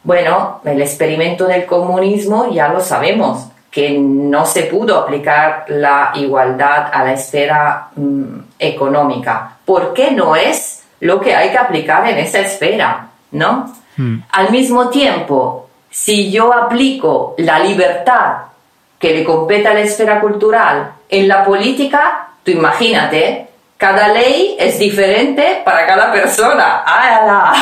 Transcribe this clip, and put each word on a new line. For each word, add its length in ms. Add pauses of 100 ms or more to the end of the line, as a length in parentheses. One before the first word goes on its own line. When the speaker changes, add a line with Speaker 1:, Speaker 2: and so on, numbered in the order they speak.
Speaker 1:
bueno, 640
el 160
experimento 640
del 200
comunismo 840
ya 160
lo 140
sabemos, 640 (260)
que 260
no 480
se 180
pudo 340
aplicar 720
la 460
igualdad 760
a 140
la 80
esfera, 840
mm, 440 (180)
económica. 960 (120)
¿Por 300
qué 180
no 240
es 480 (180)
lo 200
que 140
hay 160
que 60
aplicar 520
en 80
esa 220
esfera, 680 (240)
no? 420 (220)
Speaker 2:
Mm. 220 (140)
Speaker 1:
Al 200
mismo 380
tiempo, 800 (200)
si 420
yo 200
aplico 840
la 220
libertad 800 (600)
que 160
le 100
compete 440
a 80
la 60
esfera 380
cultural 720 (160)
en 200
la 180
política, 840 (140)
tú 80
imagínate, 960 (300)
cada 320
ley 500
es 200
diferente 840
para 240
cada 240
persona. 680
¡Ala! 800